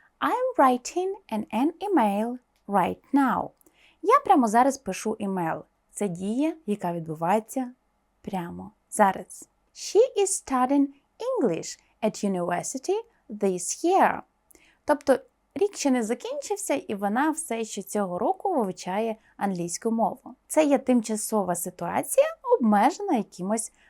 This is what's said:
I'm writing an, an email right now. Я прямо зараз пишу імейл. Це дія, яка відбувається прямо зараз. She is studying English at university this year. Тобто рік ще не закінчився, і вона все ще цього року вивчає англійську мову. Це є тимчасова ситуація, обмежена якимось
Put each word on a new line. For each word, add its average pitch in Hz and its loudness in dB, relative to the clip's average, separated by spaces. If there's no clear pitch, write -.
I'm 480 -2
writing 302 2
an, 214 -4
an 269 2
email 240 0
right 185 0
now. 254 2
Я 466 6
прямо 285 6
зараз 247 4
пишу 214 -6
імейл. 175 -4
Це 208 -2
дія, 220 -2
яка 202 -2
відбувається 175 -2
прямо 180 -10
зараз. - 0
She - 2
is 403 4
studying 277 0
English 381 -2
at 208 -2
university 175 -2
this 196 -2
year. 339 4
Тобто 285 2
рік 403 0
ще 277 0
не 247 2
закінчився, 403 -4
і 233 -4
вона 214 0
все 233 -6
ще 220 -8
цього 190 -4
року 349 -2
вивчає 214 -2
англійську 180 -4
мову. 226 -2
Це 311 4
є 285 4
тимчасова 214 0
ситуація, 190 -2
обмежена 262 2
якимось 202 -4